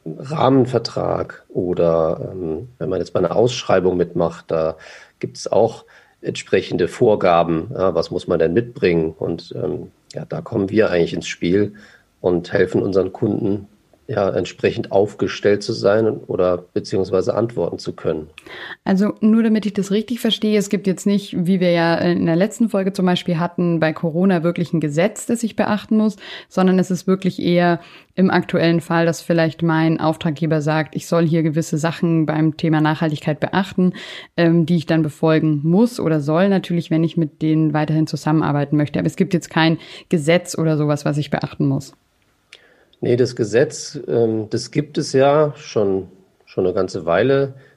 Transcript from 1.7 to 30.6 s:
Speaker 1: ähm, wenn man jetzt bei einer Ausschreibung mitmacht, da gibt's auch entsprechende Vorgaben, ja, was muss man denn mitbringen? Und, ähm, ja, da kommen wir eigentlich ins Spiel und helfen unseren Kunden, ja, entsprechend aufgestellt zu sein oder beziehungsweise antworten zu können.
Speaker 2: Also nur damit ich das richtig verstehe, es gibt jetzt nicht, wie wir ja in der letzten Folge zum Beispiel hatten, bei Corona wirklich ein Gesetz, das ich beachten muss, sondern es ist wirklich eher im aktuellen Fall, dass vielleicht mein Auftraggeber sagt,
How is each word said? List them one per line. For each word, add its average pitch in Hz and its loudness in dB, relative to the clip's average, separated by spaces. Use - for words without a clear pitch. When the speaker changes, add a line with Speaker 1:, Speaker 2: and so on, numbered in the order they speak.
Speaker 1:
ähm, 87 -8
wenn - -6
man 92 -2
jetzt 87 -6
bei - -2
einer 87 0
Ausschreibung 95 2
mitmacht, 85 -2
da 80 -2
gibt's - -10
auch 110 2
entsprechende - -2
Vorgaben, 85 2
ja, 92 0
was 80 -2
muss 87 -6
man 87 2
denn 82 2
mitbringen? 87 0
Und, - -8
ähm, 90 -6
ja, - -10
da - -8
kommen 98 -2
wir 101 2
eigentlich 87 0
ins - -8
Spiel 101 0
und 87 -2
helfen 95 2
unseren 95 0
Kunden, 104 -2
ja, 104 0
entsprechend 95 -2
aufgestellt 101 0
zu - -6
sein 110 2
oder 90 0
beziehungsweise 95 -2
antworten 101 -2
zu 92 -10
können. 78 -6
Speaker 2:
Also 196 2
nur 220 4
damit 220 0
ich 202 -4
das 196 -4
richtig 220 -2
verstehe, 214 0
es 202 -2
gibt 202 -2
jetzt 190 -2
nicht, 202 0
wie 185 2
wir 180 2
ja 170 2
in 175 2
der 165 2
letzten 214 0
Folge 196 0
zum 190 -2
Beispiel 180 0
hatten, 175 0
bei 156 0
Corona 170 0
wirklich 175 -2
ein 165 2
Gesetz, 156 -2
das 233 -2
ich 208 -6
beachten 208 -2
muss, 214 2
sondern 185 4
es 185 0
ist - -4
wirklich 190 -2
eher 175 2
im 185 4
aktuellen 170 2
Fall, 170 0
dass 165 -2
vielleicht 165 0
mein 165 2
Auftraggeber 160 0
sagt, 151 -2